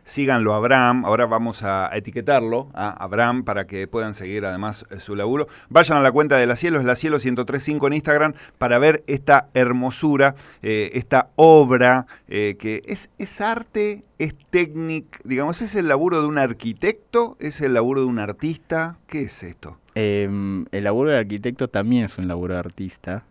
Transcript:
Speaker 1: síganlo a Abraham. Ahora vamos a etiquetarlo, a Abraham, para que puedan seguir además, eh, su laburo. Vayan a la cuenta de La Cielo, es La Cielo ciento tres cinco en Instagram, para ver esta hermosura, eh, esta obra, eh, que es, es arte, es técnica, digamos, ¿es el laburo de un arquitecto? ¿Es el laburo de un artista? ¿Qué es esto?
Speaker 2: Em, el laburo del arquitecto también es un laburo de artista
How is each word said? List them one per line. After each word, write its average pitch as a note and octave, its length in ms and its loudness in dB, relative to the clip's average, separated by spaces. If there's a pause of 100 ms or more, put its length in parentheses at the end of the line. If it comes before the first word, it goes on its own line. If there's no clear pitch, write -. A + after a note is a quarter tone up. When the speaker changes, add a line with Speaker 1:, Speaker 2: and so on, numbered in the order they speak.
Speaker 1:
síganlo A#2+ 500 0
a - 20 0
Abraham. B2 480 4
Ahora A2+ 220 2
vamos A2+ 360 -2
a F#2+ 320 -2
etiquetarlo, A#2 800 -2
a G2+ 180 -6
Abraham, A#2 540 -2
para G2+ 220 -4
que F#2+ 200 -8
puedan A2 280 -6
seguir G2+ 320 -8
además, G2+ 420 -8
eh, G2 100 -16
su G2+ 160 -12
laburo. A#2+ 340 -2 (200)
Vayan D#3 300 2
a - 20 2
la C3+ 100 2
cuenta C#3+ 280 2
de B2 80 4
La A#2+ 100 0
Cielo, E3+ 220 -2
es B2+ 80 -2
La B2 80 0
Cielo D3+ 240 -2
ciento B2 260 -2
tres C3+ 180 -6
cinco D3 260 -4
en C#3+ 60 -2
Instagram, D3+ 380 0 (240)
para A#2+ 220 2
ver D3+ 300 4
esta C#3 440 4
hermosura, C3 840 2 (260)
eh, G#2+ 320 -2
esta B2+ 420 0
obra, C3 680 8 (220)
eh, G#2 300 -2
que A2 280 -8
es, - 320 -12
es - 240 -12
arte, G#3+ 640 -4 (140)
es D3 160 -6 (160)
técnica, D#3+ 760 -4
digamos, C#3 360 -4
¿es G#3+ 140 -8
el F3+ 140 0
laburo D#3 340 2
de D3+ 60 0
un D3+ 100 -2
arquitecto? F3 1040 -2
¿Es D3+ 200 -8
el C3+ 140 0
laburo B2+ 280 2
de C3 40 2
un A#2+ 140 -2
artista? D#3+ 760 -6 (100)
¿Qué D3+ 180 -8
es - 180 -12
esto? - 360 -18 (160)
Speaker 2:
Em, G2+ 800 -2
el G2+ 120 -4
laburo A#2+ 260 0
del C#3 100 2
arquitecto A2 480 -6
también A#2 360 0
es - 120 -8
un F#2 120 -6
laburo F2+ 260 -6
de F2 60 -4
artista F#2 720 -10